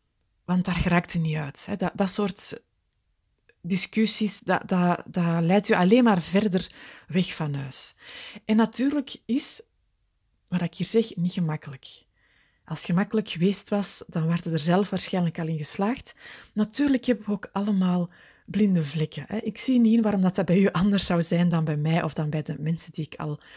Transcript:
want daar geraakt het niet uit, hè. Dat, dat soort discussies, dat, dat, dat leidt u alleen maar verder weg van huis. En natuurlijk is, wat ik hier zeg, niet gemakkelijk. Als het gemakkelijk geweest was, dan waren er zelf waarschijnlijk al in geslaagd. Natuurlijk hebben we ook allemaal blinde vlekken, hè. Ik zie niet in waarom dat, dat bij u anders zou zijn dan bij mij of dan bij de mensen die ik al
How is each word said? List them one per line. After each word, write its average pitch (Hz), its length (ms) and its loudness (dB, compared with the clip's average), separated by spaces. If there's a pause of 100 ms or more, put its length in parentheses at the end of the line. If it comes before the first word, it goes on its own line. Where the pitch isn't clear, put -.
(440)
want 180 200 0
daar 180 100 -4
geraakt 175 380 0
het 170 100 -2
niet 156 140 -2
uit, 147 300 -8
hè. 202 100 -6
Dat, 180 180 -2
dat 190 160 0
soort - 520 -2 (1000)
discussies, 208 800 0
dat, - 280 -2
dat, 180 380 2
dat 170 360 0
leidt 190 260 2
u 220 60 4
alleen 190 300 6
maar 196 180 4
verder 185 500 0 (340)
weg 180 280 -2
van 147 200 -4
huis. 135 400 -6 (500)
En 220 120 2
natuurlijk 262 600 0 (100)
is, - 360 -2 (840)
wat 175 140 -2
ik 170 120 -4
hier 175 120 -4
zeg, 226 300 0
niet 175 160 -2
gemakkelijk. 156 720 -8 (580)
Als 156 140 -8
het - 80 -8
gemakkelijk 208 420 0
geweest 185 400 0
was, - 380 0
dan 160 200 -2
waren 165 260 -2
er 160 60 0
zelf 175 320 2
waarschijnlijk 175 480 -2
al 165 80 -6
in 160 120 -4
geslaagd. - 560 -4 (380)
Natuurlijk 254 520 0
hebben 214 220 0
we 202 60 -2
ook - 200 -6
allemaal 185 580 0 (360)
blinde 190 380 2
vlekken, 151 420 -4
hè. - 100 -6
Ik - 220 -6
zie 254 220 4
niet 226 160 6
in 233 60 4
waarom 208 200 2
dat, 185 120 4
dat 190 100 2
bij 175 140 4
u 202 120 6
anders 196 360 2
zou 170 160 2
zijn 175 260 2
dan 170 160 2
bij 151 120 -2
mij 160 260 2
of 156 120 -4
dan 151 160 -2
bij 151 120 -2
de 151 160 -8
mensen 160 340 -4
die 156 120 -6
ik - 100 -16
al 151 260 -8 (160)